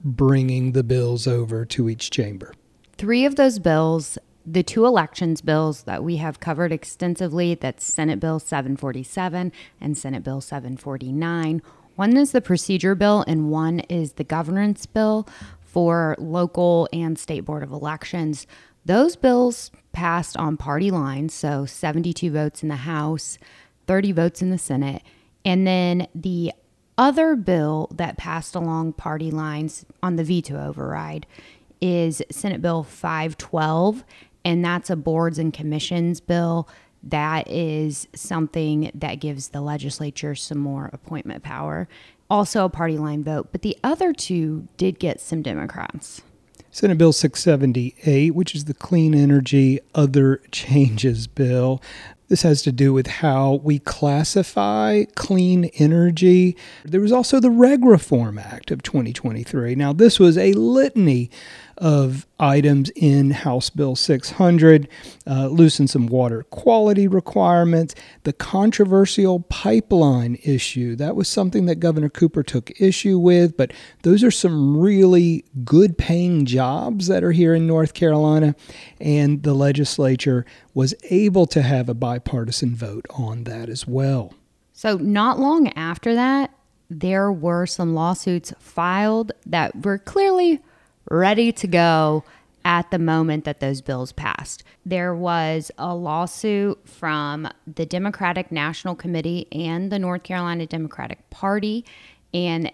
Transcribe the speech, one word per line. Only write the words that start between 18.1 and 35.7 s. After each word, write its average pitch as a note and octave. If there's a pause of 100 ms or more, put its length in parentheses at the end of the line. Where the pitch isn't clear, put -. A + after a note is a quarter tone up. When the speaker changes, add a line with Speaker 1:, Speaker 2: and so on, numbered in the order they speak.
Speaker 2:
Those C4
bills B3 (220)
passed E3+
on D#3
party D#3+
lines, D3
so C#3+
seventy-two E3
votes D3+
in D#3
the D3
House, D3+ (480)
thirty G3
votes E3+
in F#3
the F#3
Senate. C#3 (400)
And F#3+
then F3+
the E3+ (440)
other D4
bill D#3
that E3
passed E3
along D#3+
party D#3
lines D#3 (160)
on F3+
the E3
veto D#3
override D3 (540)
is E3+ (100)
Senate -
Bill E3
five D#3+
twelve, E3+ (400)
and F3
that's F3
a F#3
boards D#3+
and D#3+
commissions E3